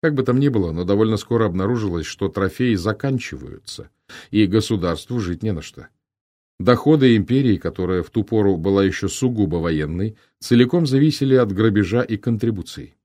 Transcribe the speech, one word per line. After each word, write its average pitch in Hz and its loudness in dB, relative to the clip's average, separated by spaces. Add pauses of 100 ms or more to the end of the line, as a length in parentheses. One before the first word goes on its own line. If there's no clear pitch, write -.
Как 156 2
бы 131 -2
там 127 0
ни 143 2
было, 98 -2
но 87 -4
довольно 104 2
скоро 113 0
обнаружилось, 92 -2
что - -6
трофеи 101 -2
заканчиваются, - -6 (400)
и 104 4
государству 98 -2
жить 87 -6
не 110 -4
на 80 -6
что. - -20 (720)
Доходы 127 4
империи, 120 0
которая 90 -4
в - -8
ту 107 -2
пору 98 2
была 98 2
еще 95 0
сугубо 104 -2
военной, 82 -2 (220)
целиком 127 2
зависели 135 2
от 117 2
грабежа 104 2
и 113 -4
контрибуций. 113 -6 (100)